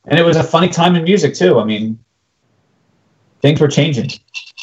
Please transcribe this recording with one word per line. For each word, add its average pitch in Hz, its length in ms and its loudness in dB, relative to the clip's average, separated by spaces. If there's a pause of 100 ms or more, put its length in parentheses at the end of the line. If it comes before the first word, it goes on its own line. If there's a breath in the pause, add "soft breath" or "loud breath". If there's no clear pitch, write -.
and 160 140 0
it - 40 4
was 160 120 2
a 156 80 2
funny 175 240 0
time 175 260 2
in 165 100 0
music 175 300 0
too. 165 240 2
I 107 60 0
mean, 110 340 -6 (1400)
things 151 180 2
were 147 80 4
changing. 139 420 -2 (520)